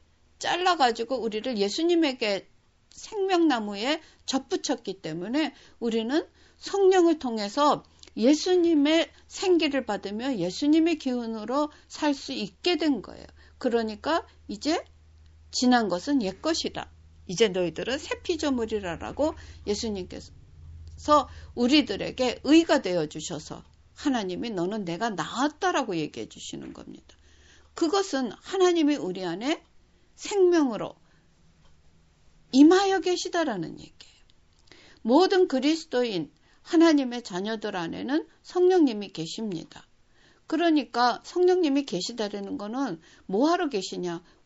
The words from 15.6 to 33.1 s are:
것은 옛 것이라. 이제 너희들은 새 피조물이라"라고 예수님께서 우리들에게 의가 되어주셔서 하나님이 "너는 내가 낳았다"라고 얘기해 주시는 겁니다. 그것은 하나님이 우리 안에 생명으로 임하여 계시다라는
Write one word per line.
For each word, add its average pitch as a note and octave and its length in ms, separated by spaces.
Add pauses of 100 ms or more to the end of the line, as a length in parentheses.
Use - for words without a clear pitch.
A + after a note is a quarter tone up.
것은 A3+ 340
옛 F#3+ 200
것이라. - 480 (400)
이제 G3+ 180
너희들은 F3+ 500
새 B4 240
피조물이라"라고 A#3 1120 (320)
예수님께서 G#3 640 (1200)
우리들에게 A#3+ 880
의가 D#4+ 400
되어주셔서 D#3+ 800 (320)
하나님이 A3 560
"너는 G3 340
내가 F3 260
낳았다"라고 C4 840
얘기해 C3 320
주시는 - 440
겁니다. - 440 (580)
그것은 D#4 580
하나님이 E4+ 640
우리 F#3 280
안에 G3+ 380 (540)
생명으로 D#4+ 800 (1600)
임하여 F#4 480
계시다라는 D#4+ 800